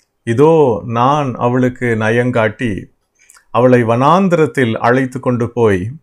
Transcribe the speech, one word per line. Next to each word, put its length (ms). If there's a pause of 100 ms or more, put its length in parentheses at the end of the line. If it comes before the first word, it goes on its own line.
(240)
இதோ, 600
நான் 500
அவளுக்கு 640
நயங்காட்டி 920 (600)
அவளை 320
வனாந்திரத்தில் 880
அழைத்து 460
கொண்டு 300
போய் 420 (120)